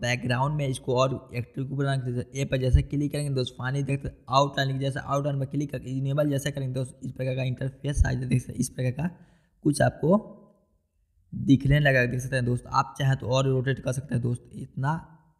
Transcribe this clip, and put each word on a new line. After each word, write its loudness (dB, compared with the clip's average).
बैकग्राउंड 0
में -2
इसको -2
और 2
एक्टिव -6
को -6
बनाने 0
के -4
लिए -4
ए -2
पर 0
जैसे 6
क्लिक -2
करेंगे -4
दोस्त, -2
finally -4
देख -2
सकते -8
हैं -16
आउटलाइन, 2
जैसे -2
आउटलाइन -2
पर -2
क्लिक -4
करके -8
इनेबल 0
जैसे 0
करेंगे -4
दोस्त, -6
इस -8
प्रकार -4
का -2
इंटरफेस 0
आ 0
जाए, -4
देख 2
सकते -10
हैं -4
इस -2
प्रकार -2
का -2
कुछ 2
आपको 4
दिखने 4
लगा, 4
देख -2
सकते -4
हैं 0
दोस्त। 0
आप 0
चाहें 2
तो -8
और 2
रोटेट 0
कर -4
सकते -4
हैं 0
दोस्त, -4
इतना -4